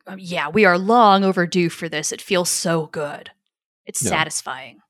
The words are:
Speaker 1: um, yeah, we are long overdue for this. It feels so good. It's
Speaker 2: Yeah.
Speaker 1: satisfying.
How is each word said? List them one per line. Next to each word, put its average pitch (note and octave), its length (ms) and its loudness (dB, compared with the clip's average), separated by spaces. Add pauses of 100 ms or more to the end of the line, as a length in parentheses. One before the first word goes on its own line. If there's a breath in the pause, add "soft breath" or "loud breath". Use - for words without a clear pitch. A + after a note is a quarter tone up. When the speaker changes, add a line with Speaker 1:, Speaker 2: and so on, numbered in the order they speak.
Speaker 1:
um, F#3+ 100 -16
yeah, F3 300 -6
we G#3 160 2
are F3+ 140 6
long G3 480 4
overdue F3 440 0
for E3 200 -8
this. D#3 240 -6
It - 80 -12
feels F3 280 -2
so E3 380 -2
good. - 440 -10 (540)
It's - 160 -6
Speaker 2:
Yeah. G#3 100 -2
Speaker 1:
satisfying. C#3 680 -6 (100)